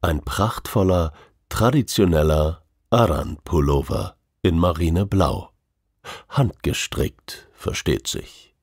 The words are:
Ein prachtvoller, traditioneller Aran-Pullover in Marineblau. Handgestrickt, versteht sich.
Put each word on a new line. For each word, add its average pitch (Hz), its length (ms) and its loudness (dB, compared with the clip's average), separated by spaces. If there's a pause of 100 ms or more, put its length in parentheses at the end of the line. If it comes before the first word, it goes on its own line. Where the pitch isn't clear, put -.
Ein 76 220 0
prachtvoller, 92 880 0 (340)
traditioneller 82 1160 2 (260)
Aran-Pullover 82 1300 0 (240)
in 85 180 2
Marineblau. 85 920 0 (760)
Handgestrickt, - 1300 -4
versteht - 540 -4
sich. - 560 -12